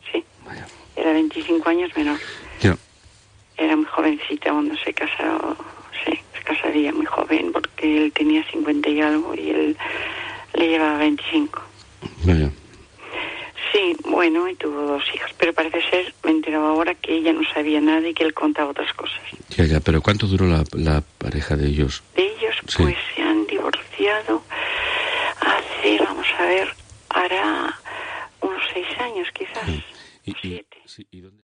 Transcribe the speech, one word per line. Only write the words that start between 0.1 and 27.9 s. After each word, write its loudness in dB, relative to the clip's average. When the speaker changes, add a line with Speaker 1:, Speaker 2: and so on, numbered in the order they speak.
Speaker 1:
Sí. -2
Speaker 2:
Vaya. -14
Speaker 1:
Era 2
veinticinco 2
años 2
menor. 0
Speaker 2:
Ya. 4
Speaker 1:
Era 2
muy 2
jovencita 0
cuando 0
se -4
casó, -2
sí, 0
se -12
casaría 0
muy 0
joven 0
porque 2
él 0
tenía 4
cincuenta 0
y 2
algo 0
y -4
él 2
le 4
llevaba 2
veinticinco. 2
Speaker 2:
Ya, 8
ya. 4
Speaker 1:
Sí, 4
bueno, 4
y -6
tuvo -4
dos 0
hijos, -8
pero 2
parece 0
ser, 0
me 4
he 6
enterado 0
ahora 2
que -2
ella 2
no 0
sabía 2
nada 4
y -2
que 0
él 2
contaba 0
otras -6
cosas. -8
Speaker 2:
Ya, 4
ya, 4
pero 4
¿cuánto 2
duró 4
la, 6
la 2
pareja -2
de 2
ellos? 0
Speaker 1:
De 4
ellos, -2
Speaker 2:
Sí. 2
Speaker 1:
pues 4
se -4
han 2
divorciado -2
hace, 0
vamos -2
a 0
ver, 2
hará -2